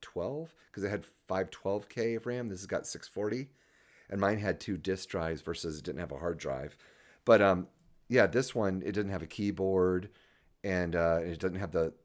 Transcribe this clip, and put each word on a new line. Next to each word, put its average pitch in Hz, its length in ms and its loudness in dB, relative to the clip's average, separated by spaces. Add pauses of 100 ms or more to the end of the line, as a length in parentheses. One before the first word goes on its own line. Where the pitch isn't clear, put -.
twelve 139 540 -6 (180)
'cause 196 120 -6
it 196 40 0
had 90 160 -4 (240)
five 95 220 0
twelve 101 400 -4
K 117 240 -2
of 110 100 -6
ram. 123 240 -4
This 92 120 -8
has 95 60 -12
got 92 200 -4
six - 200 -10
forty. 117 440 -4 (580)
And 98 120 -2
mine 104 180 2
had 101 200 0
two 98 200 -4
disk 95 320 -4
drives 82 320 -2
versus 82 360 -6
it 73 60 -14
didn't 76 160 -6
have 85 120 -6
a 69 60 -8
hard 85 200 -4
drive. 73 400 -6 (480)
But, 110 160 10
um, 92 260 4 (400)
yeah, 117 180 6
this 127 280 0
one, 95 280 0
it 98 100 -4
didn't 98 200 -2
have 92 100 -4
a - 40 -10
keyboard, 95 840 2 (540)
and, 90 320 0
uh, 85 260 4
it 85 160 -4
doesn't 92 200 -2
have 92 140 -6
the 80 220 2 (100)